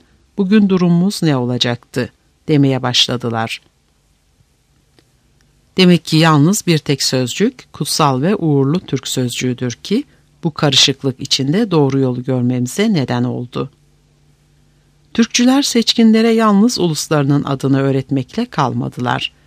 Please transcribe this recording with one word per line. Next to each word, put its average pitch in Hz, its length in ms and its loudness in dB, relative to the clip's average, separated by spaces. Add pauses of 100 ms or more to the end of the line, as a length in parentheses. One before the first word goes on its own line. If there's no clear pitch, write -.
(380)
bugün 202 320 2
durumumuz 180 540 0
ne 147 140 2
olacaktı, 123 720 -4 (380)
demeye 139 360 2
başladılar. 120 800 -4 (2250)
Demek 180 280 4
ki 156 120 0
yalnız 160 500 4
bir 165 100 2
tek 147 260 -2
sözcük, 135 720 -4
kutsal 143 480 -2
ve 190 140 0
uğurlu 147 440 0
Türk - 280 -6
sözcüğüdür 127 640 -4
ki, 220 320 -4 (400)
bu 165 100 -4
karışıklık 139 640 0
içinde 156 520 -2
doğru 139 280 2
yolu 127 240 -2
görmemize 127 680 -2
neden 123 300 -2
oldu. 127 460 -8 (1400)
Türkçüler 247 480 0
seçkinlere 226 680 2
yalnız 220 500 2
uluslarının 147 640 0
adını 135 380 -2
öğretmekle 135 640 -4
kalmadılar. 127 840 -4 (160)